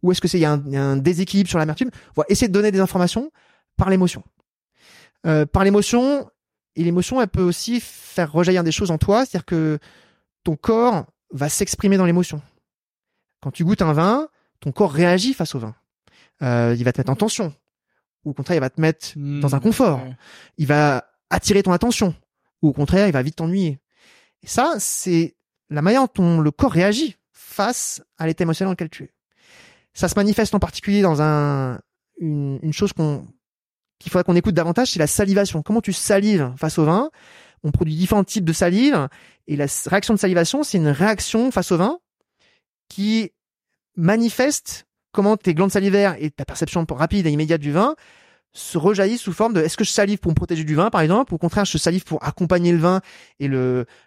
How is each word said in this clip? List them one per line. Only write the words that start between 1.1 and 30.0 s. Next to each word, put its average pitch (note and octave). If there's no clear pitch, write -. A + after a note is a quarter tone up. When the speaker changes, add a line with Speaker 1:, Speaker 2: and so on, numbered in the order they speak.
Speaker 1:
sur F3+
l'amertume ? D#3
Voilà, -
essayer A3
de F#3+
donner G#3
des F#3+
informations F#3+
par F#3+
l'émotion. F3+
Euh, D3+
par F#3+
l'émotion, A#3+
et E3
l'émotion, F3+
elle A3
peut -
aussi F3+
faire -
rejaillir F3
des D#3+
choses F#3+
en D#3+
toi, G#3+
c'est-à-dire F3+
que D#3
ton D#3+
corps A3+
va D3
s'exprimer G3
dans F#3
l'émotion. E3+
Quand C#3
tu -
goûtes G3
un D#3+
vin, G#3
ton C#3+
corps F#3+
réagit F3+
face -
au C#3+
vin. A2
Euh, A#2+
il A#2+
va B2
te -
mettre B2+
en C#3
tension. G3+
Ou D3+
au C#3
contraire, E3+
il D#3
va C3
te -
mettre D#3+
Speaker 2:
Hmm, C#3+
Speaker 1:
dans C#3
un C3+
confort. G#3+
Speaker 2:
ouais. B2+
Speaker 1:
Il D3+
va D3
attirer G3
ton F#3
attention. G3
Ou D#3+
au C#3
contraire, F3+
il F#3+
va C3+
vite D3
t'ennuyer. E3
Et -
ça, D4
c'est E3+
la D3+
manière A3
dont C4
ton, E3+
le D3+
corps B3+
réagit G#3
face -
à D#3+
l'état E3
émotionnel E3
dans F#3+
lequel F3
tu -
es. -
Ça -